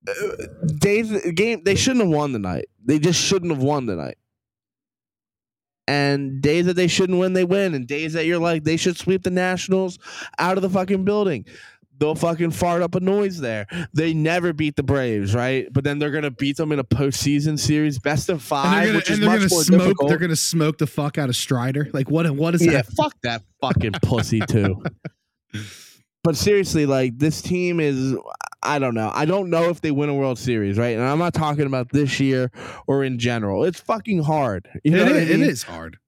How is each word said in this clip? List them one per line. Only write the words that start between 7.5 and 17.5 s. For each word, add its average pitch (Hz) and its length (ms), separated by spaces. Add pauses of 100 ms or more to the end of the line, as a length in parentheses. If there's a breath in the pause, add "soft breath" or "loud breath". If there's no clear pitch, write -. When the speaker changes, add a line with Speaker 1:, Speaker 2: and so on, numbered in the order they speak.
Speaker 1:
And 127 120
days 151 280
that 165 100
you're 170 140
like, 165 260
they 160 140
should 175 180
sweep 185 280
the 185 60
Nationals 185 680 (400 loud breath)
out 185 180
of 185 60
the 190 80
fucking 190 340
building, 196 400 (540 loud breath)
they'll 151 160
fucking 165 380
fart 175 280
up 175 140
a 185 60
noise 190 400
there. 110 260 (260 loud breath)
They 160 220
never 170 380
beat 147 240
the 147 80
Braves, 117 500
right? 127 380
But 139 100
then 143 160
they're 147 140
gonna 147 180
beat 139 260
them 156 140
in 147 80
a 127 60
postseason 143 720